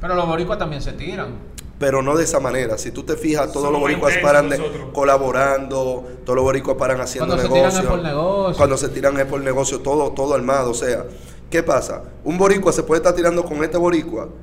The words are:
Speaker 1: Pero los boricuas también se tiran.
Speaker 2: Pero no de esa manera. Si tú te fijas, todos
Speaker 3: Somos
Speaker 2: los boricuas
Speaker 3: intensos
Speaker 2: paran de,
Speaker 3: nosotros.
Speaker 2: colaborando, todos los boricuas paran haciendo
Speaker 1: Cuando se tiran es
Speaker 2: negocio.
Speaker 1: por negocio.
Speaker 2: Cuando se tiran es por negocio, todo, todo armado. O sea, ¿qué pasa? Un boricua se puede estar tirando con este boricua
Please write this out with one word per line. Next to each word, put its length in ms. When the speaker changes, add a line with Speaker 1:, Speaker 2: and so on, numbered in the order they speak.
Speaker 1:
Pero 140
los 120
boricuas 320
también 240
se 100
tiran. 580
Speaker 2:
Pero 220
no 160
de 80
esa 140
manera. 400
Si 140
tú 100
te 140
fijas, 360
todos 140
Speaker 3:
Somos 60
Speaker 2:
los 80
boricuas 340
Speaker 3:
intensos 180
Speaker 2:
paran 160
de, 100
Speaker 3:
nosotros. 340
Speaker 2:
colaborando, 1120
todos 120
los 80
boricuas 320
paran 240
haciendo 340
Speaker 1:
Cuando 140
se 40
tiran 180
es 40
Speaker 2:
negocio. 220
Speaker 1:
por 80
negocio. 520
Speaker 2:
Cuando 200
se 120
tiran 300
es 80
por 140
negocio, 400
todo, 320
todo 220
armado. 360
O 40
sea, 300
¿qué 120
pasa? 420
Un 140
boricua 340
se 100
puede 180
estar 140
tirando 300
con 200
este 140
boricua 500